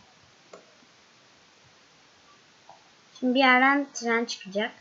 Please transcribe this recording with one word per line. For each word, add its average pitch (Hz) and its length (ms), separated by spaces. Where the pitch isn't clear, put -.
Şimdi 254 140
bir 262 40
yerden 269 560
tren 233 300
çıkacak 208 560